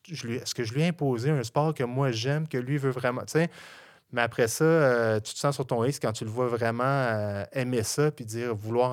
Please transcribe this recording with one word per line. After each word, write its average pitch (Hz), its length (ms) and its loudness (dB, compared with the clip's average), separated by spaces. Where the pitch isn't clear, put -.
je 139 160 -10
lui, 117 100 -4
est-ce - 180 -8
que 127 100 -2
je 110 80 -6
lui 143 100 0
ai 170 60 2
imposé 135 420 0
un 143 120 2
sport 151 320 0
que 139 100 -2
moi 127 260 0
j'aime, 139 380 -2
que 127 100 -2
lui 131 200 0
veut 135 120 0
vraiment », 123 360 0
tu - 60 -12
sais ? 165 180 2
Mais 120 100 2
après 117 240 2
ça, - 180 0
euh, 123 560 4
tu - 140 -8
te - 40 -14
sens 143 180 0
sur 131 100 -4
ton 117 180 0
X 139 140 0
quand 113 140 -2
tu 113 120 -6
le 110 60 -6
vois 123 160 0
vraiment, 117 380 0
euh, 110 680 0
aimer 127 300 -2
ça, 147 300 0
puis 127 120 -12
dire 117 300 -4
vouloir 117 380 0